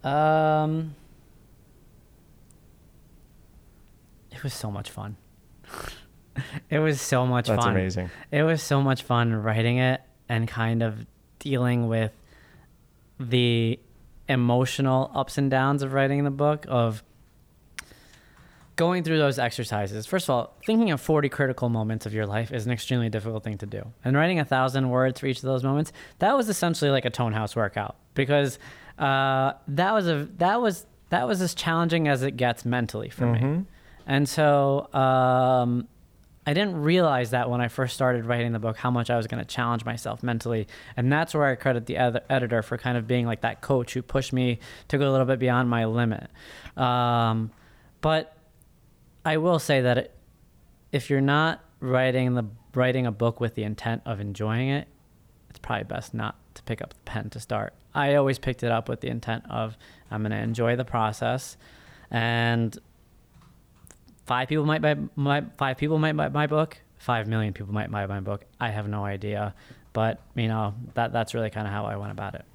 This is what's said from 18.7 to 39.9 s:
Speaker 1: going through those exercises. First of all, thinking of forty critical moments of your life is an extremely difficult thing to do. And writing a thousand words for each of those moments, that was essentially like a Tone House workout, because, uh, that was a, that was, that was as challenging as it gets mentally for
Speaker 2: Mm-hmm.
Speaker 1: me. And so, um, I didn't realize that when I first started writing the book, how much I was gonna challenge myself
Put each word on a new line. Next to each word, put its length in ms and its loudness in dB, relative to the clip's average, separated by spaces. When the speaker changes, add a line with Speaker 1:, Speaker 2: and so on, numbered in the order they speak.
Speaker 1:
going 260 2
through 140 0
those 220 2
exercises. 680 -2
First 220 -2
of 40 -2
all, 240 0
thinking 240 4
of 100 0
forty 300 2
critical 400 0
moments 340 -2
of 80 -6
your 140 0
life 260 -2
is 140 -4
an 60 -2
extremely 360 0
difficult 340 -4
thing 140 -6
to 100 -10
do. 240 -10
And 100 2
writing 240 2
a 60 0
thousand 460 0
words 300 2
for 80 -6
each 100 -2
of 60 -12
those 200 0
moments, 260 0
that 180 4
was 140 0
essentially 400 0
like 160 2
a 40 0
Tone 220 -2
House 240 -2
workout, 400 -2
because, 460 2
uh, 540 2
that 260 0
was 120 2
a, 300 0
that 240 2
was, 240 0
that 180 0
was 140 0
as 140 -2
challenging 540 0
as 140 2
it 140 -2
gets 300 0
mentally 420 -2
for 160 -4
Speaker 2:
Mm-hmm. 360 2
Speaker 1:
me. 40 -6
And 220 2
so, 640 4
um, 960 4
I 60 0
didn't 260 0
realize 500 4
that 200 0
when 100 0
I 60 2
first 300 -2
started 280 2
writing 280 0
the 80 -2
book, 160 -2
how 120 -2
much 220 0
I 60 4
was 100 0
gonna 180 -6
challenge 400 -2
myself 380 -6